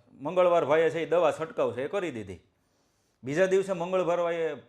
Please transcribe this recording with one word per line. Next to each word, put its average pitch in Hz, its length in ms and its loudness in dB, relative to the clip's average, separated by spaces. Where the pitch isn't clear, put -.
મંગળવાર 170 520 2
ભાઈએ 156 260 4
છે 160 100 -2
ઈ 156 60 -4
દવા 156 260 2
છંટકાવ 156 400 -4
છે 123 120 -6
એ 147 40 -6
કરી 180 220 -4
દીધી. 98 300 -10
બીજા 151 220 0
દિવસે 190 260 0
મંગળવાર 175 500 -2
ભાઈએ, 165 340 -2